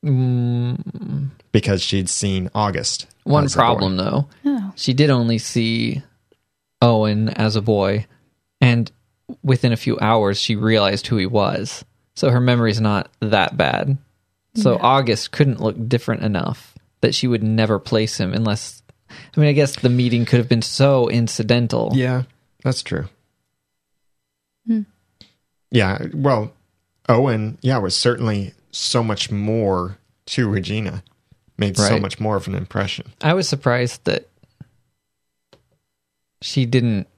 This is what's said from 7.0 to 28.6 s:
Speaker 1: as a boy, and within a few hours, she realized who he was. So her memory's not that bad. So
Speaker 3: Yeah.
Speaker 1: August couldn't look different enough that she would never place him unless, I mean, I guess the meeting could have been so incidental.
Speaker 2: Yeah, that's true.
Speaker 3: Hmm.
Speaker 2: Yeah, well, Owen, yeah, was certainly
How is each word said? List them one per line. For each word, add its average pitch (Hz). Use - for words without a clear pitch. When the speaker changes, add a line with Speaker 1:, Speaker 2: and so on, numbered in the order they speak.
Speaker 1:
as 110
a 110
boy, 104
and 120
within 127
a 113
few 113
hours, 104
she 113
realized 104
who 120
he 95
was. 101
So 143
her 123
memory's 117
not 104
that 104
bad. 82
So 202
Speaker 3:
Yeah. 92
Speaker 1:
August 120
couldn't 139
look 110
different 120
enough -
that 120
she -
would 117
never 110
place 110
him 92
unless, 110
I -
mean, 151
I 147
guess 139
the -
meeting 123
could 123
have 117
been 117
so 135
incidental. 117
Speaker 2:
Yeah, 127
that's 131
true. -
Speaker 3:
Hmm. 226
Speaker 2:
Yeah, 98
well, 135
Owen, 113
yeah, 131
was 95
certainly 113